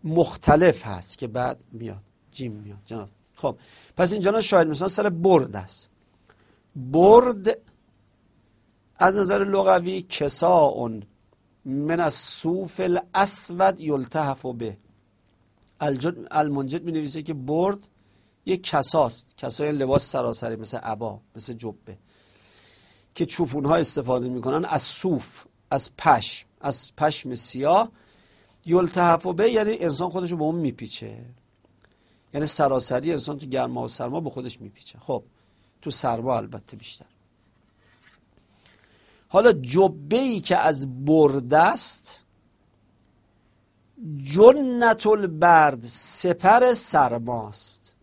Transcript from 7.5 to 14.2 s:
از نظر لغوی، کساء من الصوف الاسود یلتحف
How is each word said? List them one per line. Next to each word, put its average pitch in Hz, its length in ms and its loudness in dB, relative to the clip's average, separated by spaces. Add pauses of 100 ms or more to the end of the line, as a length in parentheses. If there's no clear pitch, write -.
از 190 180 4
نظر 196 260 0
لغوی، 190 580 2
کساء 151 880 2 (760)
من 147 340 -2
الصوف 170 800 -4
الاسود 185 1000 0
یلتحف 143 680 -4